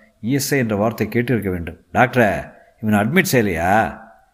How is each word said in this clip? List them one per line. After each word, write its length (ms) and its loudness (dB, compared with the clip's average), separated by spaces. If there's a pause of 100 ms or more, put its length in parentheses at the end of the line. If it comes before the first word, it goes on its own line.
(220)
"இ 80 -6
எஸ் 240 -2
ஐ 60 2
என்ற 160 -2
வார்த்தை 320 -2
கேட்டிருக்க 420 -2
வேண்டும்." 280 -6 (160)
"டாக்டரே, 580 2 (300)
இவனை 180 2
அட்மிட் 320 0
செய்யலையா?" 680 0 (340)